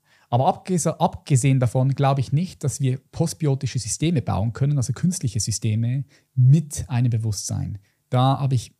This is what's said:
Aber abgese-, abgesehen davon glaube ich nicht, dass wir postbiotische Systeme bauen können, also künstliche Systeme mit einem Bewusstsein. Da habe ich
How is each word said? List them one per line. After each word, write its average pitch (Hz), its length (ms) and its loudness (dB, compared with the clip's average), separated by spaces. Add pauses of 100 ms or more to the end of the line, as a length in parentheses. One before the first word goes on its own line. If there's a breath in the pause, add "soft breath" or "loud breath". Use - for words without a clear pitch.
(300 soft breath)
Aber 127 180 2
abgese-, 180 520 -2
abgesehen 135 600 2
davon 127 340 2
glaube 139 240 2
ich 131 140 -2
nicht, 170 300 -4
dass 139 180 -4
wir 131 160 0 (140)
postbiotische 139 680 -2
Systeme 151 420 -2
bauen 98 300 -2
können, 143 260 0
also 127 140 -2
künstliche 143 480 -2
Systeme 117 640 -2 (320 soft breath)
mit 139 540 4
einem 123 200 0
Bewusstsein. 101 680 -4 (320)
Da 131 300 2
habe 139 160 0
ich - 240 -4